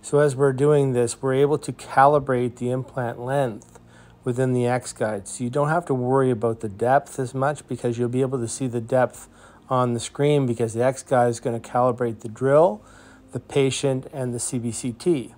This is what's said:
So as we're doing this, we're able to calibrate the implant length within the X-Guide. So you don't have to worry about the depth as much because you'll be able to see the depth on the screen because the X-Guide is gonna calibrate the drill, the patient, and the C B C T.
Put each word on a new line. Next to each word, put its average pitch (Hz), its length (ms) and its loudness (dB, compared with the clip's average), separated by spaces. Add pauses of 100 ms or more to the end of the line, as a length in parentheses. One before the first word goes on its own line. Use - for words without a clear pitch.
So 147 140 2
as 143 160 2
we're 135 160 4
doing 139 400 4
this, 120 280 0
we're 131 140 0
able 143 240 2
to 143 140 -8
calibrate 131 840 2
the 120 120 -4
implant 127 480 -6
length 127 640 -4 (420)
within 127 300 0
the 123 120 2
X-Guide. 113 640 -2
So - 160 -10
you 120 80 -4
don't 143 180 0
have 170 180 0
to 139 80 0
worry 127 360 2
about 113 300 -2
the 110 80 -8
depth 123 500 0
as 127 160 -6
much 135 320 -4
because 120 320 -4
you'll 120 100 -2
be 123 120 -2
able 135 180 -2
to 117 80 -4
see 127 220 -6
the 117 120 -4
depth 123 480 -2 (400)
on 123 260 2
the 117 40 -4
screen 143 480 0
because 113 280 -2
the 117 100 0
X-Guide 127 460 2
is 117 100 -6
gonna 120 180 -4
calibrate 120 600 -2
the 117 80 -12
drill, 147 520 4 (520)
the 131 80 -6
patient, 135 720 0
and 127 200 -6
the 120 60 -6
C 123 220 -6
B 117 100 -4
C 120 220 -8
T. 135 460 -2